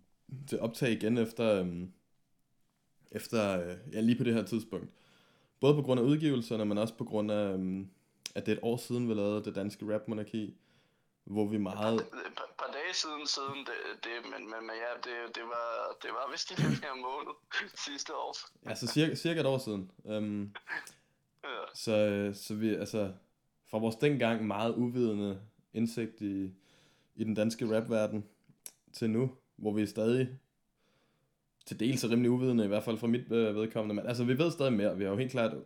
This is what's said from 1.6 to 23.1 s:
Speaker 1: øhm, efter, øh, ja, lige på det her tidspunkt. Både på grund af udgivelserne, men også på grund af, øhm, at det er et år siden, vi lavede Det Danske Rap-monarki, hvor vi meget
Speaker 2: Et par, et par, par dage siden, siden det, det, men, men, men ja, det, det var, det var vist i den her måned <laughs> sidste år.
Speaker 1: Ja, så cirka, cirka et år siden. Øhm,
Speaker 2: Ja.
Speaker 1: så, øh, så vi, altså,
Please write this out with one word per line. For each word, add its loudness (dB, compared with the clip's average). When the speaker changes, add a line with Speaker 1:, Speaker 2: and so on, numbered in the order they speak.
Speaker 1:
øhm, -4
efter, 0
øh, -4
ja, 0
lige 6
på 2
det 4
her 2
tidspunkt. -4
Både 8
på 2
grund 4
af 6
udgivelserne, 4
men 2
også 0
på -4
grund 0
af, 2
øhm, -2
at -4
det 4
er 4
et -8
år 0
siden, -2
vi 2
lavede 0
Det -4
Danske -4
Rap-monarki, -4
hvor 0
vi 0
meget 0
Speaker 2:
Et -6
par, -14
et -10
par, -8
par -4
dage -4
siden, -4
siden -4
det, -8
det, -8
men, -10
men, -8
men -6
ja, -6
det, -8
det -8
var, -4
det -6
var -4
vist -6
i -10
den 0
her -4
måned -8
<laughs> -10
sidste -8
år. -6
Speaker 1:
Ja, -4
så -6
cirka, 2
cirka -2
et 2
år 2
siden. -4
Øhm, -4
Speaker 2:
Ja. -6
Speaker 1:
så, 0
øh, 2
så -8
vi, 2
altså, -2